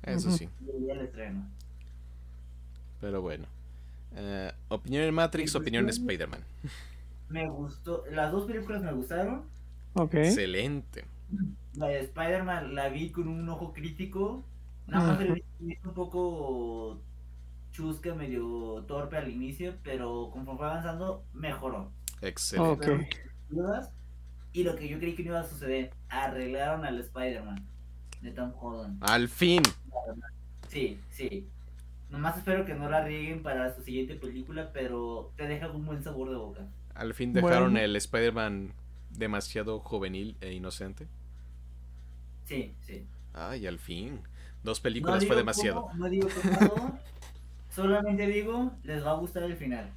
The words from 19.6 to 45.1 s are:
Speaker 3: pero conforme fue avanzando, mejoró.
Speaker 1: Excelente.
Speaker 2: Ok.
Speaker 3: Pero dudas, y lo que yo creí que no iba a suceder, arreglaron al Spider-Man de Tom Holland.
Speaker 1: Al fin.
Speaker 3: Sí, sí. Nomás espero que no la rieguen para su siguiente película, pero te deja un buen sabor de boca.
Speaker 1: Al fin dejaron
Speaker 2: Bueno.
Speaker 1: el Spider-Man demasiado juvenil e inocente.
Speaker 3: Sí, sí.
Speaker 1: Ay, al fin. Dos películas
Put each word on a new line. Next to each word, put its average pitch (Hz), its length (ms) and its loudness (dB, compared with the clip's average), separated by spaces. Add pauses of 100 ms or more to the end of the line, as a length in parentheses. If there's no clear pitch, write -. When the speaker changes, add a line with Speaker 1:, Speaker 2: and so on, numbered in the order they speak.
Speaker 3:
pero 120 500 -2
conforme 131 260 -6
fue 151 80 0
avanzando, 165 560 -2 (100)
mejoró. 135 580 -4 (300)
Speaker 1:
Excelente. 170 420 2
Speaker 2:
Ok. 160 140 8
Speaker 3:
Pero 143 220 6 (500)
dudas, 196 400 0 (640)
y 175 100 4
lo 170 120 4
que 151 140 -4
yo 151 100 -4
creí 170 160 0
que 175 80 -4
no 170 80 -2
iba 170 100 2
a 165 80 -4
suceder, 131 420 -2 (180)
arreglaron 131 760 0
al 123 160 0
Spider-Man 110 640 -4 (560)
de 120 100 -8
Tom 123 280 -4
Holland. 113 420 -6
Speaker 1:
Al 117 260 8
fin. 175 340 8 (1080)
Speaker 3:
Sí, 117 300 -2 (120)
sí. 101 360 -6 (600)
Nomás 151 280 0
espero 190 280 4
que 156 100 -2
no 143 140 -2
la 156 160 6
rieguen 151 380 -2
para 127 320 0
su - 80 -10
siguiente 127 320 -2
película, 131 580 -6
pero 120 640 -2
te 147 100 -4
deja 151 240 -2
un 151 140 -4
buen 147 180 -4
sabor 131 260 -4
de 131 80 -2
boca. 98 300 -8 (280)
Speaker 1:
Al 113 180 -4
fin 123 200 0
dejaron 123 400 8
Speaker 2:
Bueno. - 20 8
Speaker 1:
el 107 220 6
Spider-Man 110 760 4 (360)
demasiado 107 720 0
juvenil 98 600 -2
e 95 140 -6
inocente. 95 540 -6 (1400)
Speaker 3:
Sí, 120 360 -4
sí. - 240 -10 (280)
Speaker 1:
Ay, 101 340 -4
al 87 120 -2
fin. 107 420 -6 (420)
Dos 110 160 0
películas 135 320 2